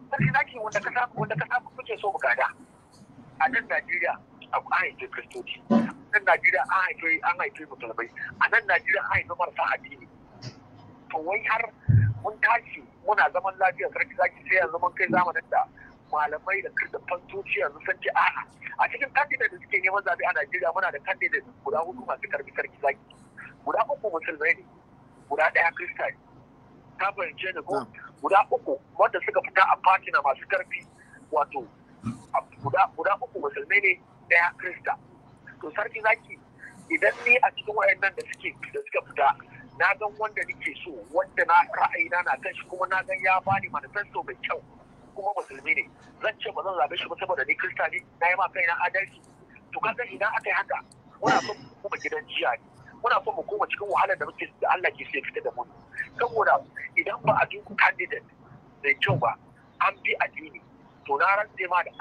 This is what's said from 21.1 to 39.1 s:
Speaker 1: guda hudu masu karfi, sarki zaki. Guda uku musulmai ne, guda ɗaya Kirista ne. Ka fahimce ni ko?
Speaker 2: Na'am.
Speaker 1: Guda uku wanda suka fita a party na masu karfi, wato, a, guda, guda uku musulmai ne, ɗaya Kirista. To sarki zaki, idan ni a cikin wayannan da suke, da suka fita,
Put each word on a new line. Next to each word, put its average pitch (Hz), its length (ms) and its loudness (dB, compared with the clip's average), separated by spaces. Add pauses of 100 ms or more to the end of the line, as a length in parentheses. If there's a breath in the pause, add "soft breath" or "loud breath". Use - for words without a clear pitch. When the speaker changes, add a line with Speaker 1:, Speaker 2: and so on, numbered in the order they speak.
Speaker 1:
guda 156 200 -2
hudu 170 260 -6
masu - 220 -8
karfi, 143 240 -8
sarki - 280 -8
zaki. 139 200 0 (600 loud breath)
Guda - 260 0
uku - 240 -4
musulmai 160 460 -2
ne, - 80 -10 (640)
guda - 240 2
ɗaya 170 200 2
Kirista - 340 -8
ne. 110 120 -6 (760)
Ka 196 180 -2
fahimce 185 400 -6
ni 165 80 -8
ko? 175 120 -6
Speaker 2:
Na'am. 208 140 -2 (280 loud breath)
Speaker 1:
Guda - 320 6
uku - 260 0 (180)
wanda 196 300 4
suka 208 200 0
fita - 220 4
a 190 140 6
party 190 340 4
na 156 100 2
masu 139 260 0
karfi, - 340 -4 (460 loud breath)
wato, 147 340 0 (680)
a, - 100 0 (160)
guda, - 360 2
guda 185 240 0
uku 240 240 -8
musulmai - 420 0
ne, 185 200 2 (220)
ɗaya 175 320 4
Kirista. - 380 -6 (600)
To 156 160 -12
sarki 220 300 -6
zaki, 220 360 0 (480 loud breath)
idan - 340 2
ni - 180 6
a 196 140 4
cikin - 240 -8
wayannan 196 380 2
da - 80 -8
suke, - 300 -10 (160)
da 143 140 -8
suka 175 220 -4
fita, 139 240 2 (480 loud breath)